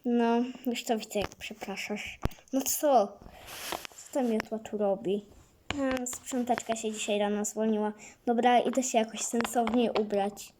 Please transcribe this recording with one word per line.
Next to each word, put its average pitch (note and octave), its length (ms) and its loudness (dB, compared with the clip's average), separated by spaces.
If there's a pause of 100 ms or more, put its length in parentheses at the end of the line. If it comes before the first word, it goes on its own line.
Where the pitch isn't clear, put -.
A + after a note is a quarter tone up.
No, A#3 320 4 (280)
już A#3+ 180 -2
to A3+ 140 0
widzę, G#3 220 -4
jak - 160 -4
przepraszasz. - 840 -8 (340)
No C4+ 80 2
co? C4 460 4 (880)
Co - 180 -18
ta C#4+ 80 2
miotła A3+ 380 0
tu A3 180 -10
robi? G3+ 480 0 (460)
A, C4 340 0
sprzątaczka A#3+ 720 -4
się A3 160 -4
dzisiaj G#3+ 280 -2
rano G#3 260 0
zwolniła. G#3+ 480 0 (320)
Dobra, A#3+ 340 6
idę B3 240 2
się - 140 0
jakoś A3 240 0
sensownie A#3 720 2
ubrać. G#3 680 0